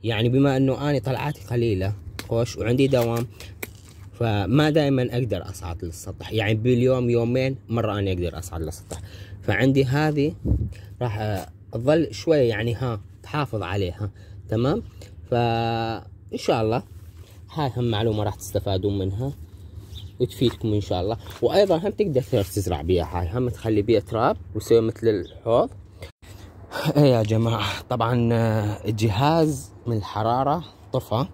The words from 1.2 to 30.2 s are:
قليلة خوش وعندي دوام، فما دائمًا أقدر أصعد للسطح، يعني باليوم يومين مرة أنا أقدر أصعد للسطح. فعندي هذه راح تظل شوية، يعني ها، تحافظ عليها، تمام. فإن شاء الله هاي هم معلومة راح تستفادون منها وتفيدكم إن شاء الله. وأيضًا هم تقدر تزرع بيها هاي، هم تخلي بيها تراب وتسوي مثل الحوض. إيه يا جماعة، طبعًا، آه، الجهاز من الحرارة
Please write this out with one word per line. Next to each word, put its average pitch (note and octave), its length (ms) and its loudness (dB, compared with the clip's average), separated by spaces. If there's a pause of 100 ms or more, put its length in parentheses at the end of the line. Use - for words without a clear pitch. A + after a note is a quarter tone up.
قليلة G#2+ 520 0 (360)
خوش A#2 280 -2
وعندي B2 300 2
دوام، A#2 400 2 (880)
فما A2+ 580 2
دائمًا C#3 320 4 (100)
أقدر G#2 380 -2
أصعد F2 340 -10
للسطح، - 480 -10
يعني A2 220 2
باليوم B2 560 2
يومين B2 460 2 (120)
مرة A2 300 0
أنا G2 140 0
أقدر F2 260 -4
أصعد E2 240 -8
للسطح. - 360 -10 (440)
فعندي C3 420 4
هذه D3 500 0 (680)
راح G#2+ 440 -4 (260)
تظل C#3+ 420 2
شوية، D3 340 4
يعني A2+ 260 0
ها، A2+ 260 -2 (220)
تحافظ C3+ 400 -4
عليها، F#2+ 480 -4 (380)
تمام. C3 340 0 (480)
فإن A#2 1080 -2
شاء C#3 240 0
الله A2 200 0 (720)
هاي C#3+ 220 -2
هم B2 80 0
معلومة A2 380 0
راح G2+ 120 -2
تستفادون G2+ 640 -2
منها G2 340 -4 (880)
وتفيدكم A#2 520 0
إن G#2 80 2
شاء F#2 200 -2
الله. G#2 160 -2 (260)
وأيضًا F#3+ 340 6
هم F#3 140 -2
تقدر E3+ 320 0
تزرع F#2+ 600 0
بيها E2+ 380 0
هاي، F2+ 180 -2
هم B2+ 100 0
تخلي A2 340 0
بيها A2 180 4
تراب A#2 360 0 (180)
وتسوي A#2 260 4
مثل A2+ 280 0
الحوض. A2+ 640 0 (1300)
إيه D3 60 8
يا B2 200 6
جماعة، A2 580 0 (100)
طبعًا، A#2+ 420 4
آه، A2 560 0
الجهاز C3+ 840 2 (160)
من A#2 100 0
الحرارة B2+ 680 0 (280)